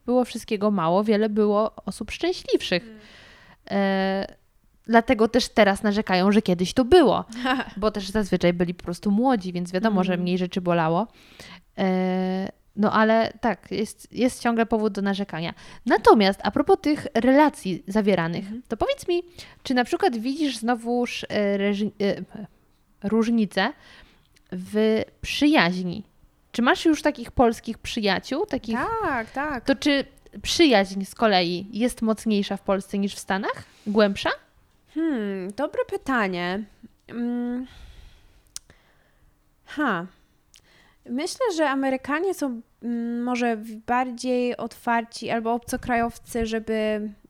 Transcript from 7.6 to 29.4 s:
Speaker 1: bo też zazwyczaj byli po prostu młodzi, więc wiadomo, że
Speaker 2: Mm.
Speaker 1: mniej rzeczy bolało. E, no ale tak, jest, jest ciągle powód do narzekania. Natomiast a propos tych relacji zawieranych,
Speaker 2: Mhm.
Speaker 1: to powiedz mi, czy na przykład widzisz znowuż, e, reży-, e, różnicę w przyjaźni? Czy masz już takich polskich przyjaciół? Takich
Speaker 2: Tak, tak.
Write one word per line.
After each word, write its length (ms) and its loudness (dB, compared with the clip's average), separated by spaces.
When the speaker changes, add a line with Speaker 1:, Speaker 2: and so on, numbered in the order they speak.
Speaker 1:
bo 140 -2
też 200 -6
zazwyczaj 420 2
byli 220 -2
po 100 -18
prostu 260 -4
młodzi, 420 2
więc 200 -6
wiadomo, 320 2
że 80 0
Speaker 2:
Mm. 100 0
Speaker 1:
mniej 160 0
rzeczy 220 -4
bolało. 460 2
E, 680 -2
no 160 2
ale 480 4
tak, 300 -4
jest, 420 -8
jest 300 -2
ciągle 240 2
powód 260 0
do 100 -6
narzekania. 520 -4
Natomiast 560 6
a 80 -2
propos 320 4
tych 320 0
relacji 720 2
zawieranych, 560 0
Speaker 2:
Mhm. 240 -10
Speaker 1:
to 80 -6
powiedz 320 -2
mi, 140 0
czy 120 -2
na 100 2
przykład 320 0
widzisz 400 -4
znowuż, 720 -4
e, 300 0
reży-, 320 0
e, 220 -2
różnicę 640 0
w 500 0
przyjaźni? 800 2
Czy 100 -2
masz 220 2
już 180 2
takich 300 -4
polskich 460 0
przyjaciół? 680 -4
Takich 300 -6
Speaker 2:
Tak, 280 -4
tak. 340 -6